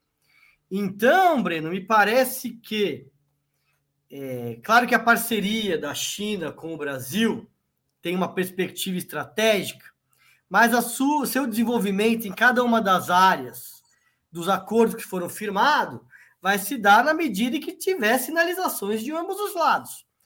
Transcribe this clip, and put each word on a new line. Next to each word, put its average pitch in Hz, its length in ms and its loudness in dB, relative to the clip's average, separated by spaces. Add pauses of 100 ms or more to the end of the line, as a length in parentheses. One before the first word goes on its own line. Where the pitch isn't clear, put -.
(720)
Então, 247 720 2
Breno, 165 280 -2
me 190 100 -4
parece 226 720 2
que, 185 540 -4 (1040)
é, 127 520 -10
claro 240 240 4
que 240 80 0
a 226 40 6
parceria 214 800 0
da 143 160 -6
China 196 580 -6
com 165 220 -12
o 151 40 -10
Brasil 147 720 -2 (520)
tem 175 120 -4
uma 180 200 -2
perspectiva 185 640 -4
estratégica, 185 880 -2 (600)
mas 220 280 4
a 240 80 2
sua, 269 440 0
seu 277 200 -2
desenvolvimento 220 840 0
em 185 40 -8
cada 247 300 4
uma 233 200 2
das 185 260 2
áreas 175 720 2 (480)
dos 165 180 -8
acordos 214 460 2
que - 80 -10
foram 175 260 -6
firmados 208 720 0 (400)
vai 196 180 0
se 226 180 -8
dar 208 260 6
na 302 120 2
medida 247 420 -2
em 277 40 -4
que - 120 -8
tiver 262 460 0
sinalizações 320 840 -2
de 269 80 -8
ambos 349 300 -6
os 415 140 -6
lados. 233 520 -2 (200)